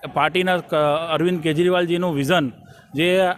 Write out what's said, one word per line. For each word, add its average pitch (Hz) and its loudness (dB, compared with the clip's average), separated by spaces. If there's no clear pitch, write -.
પાર્ટીના 180 0
ક-, 170 -6
અરવિંદ 165 0
કેજરીવાલજીનું 175 0
વિઝન 139 0
જે 175 2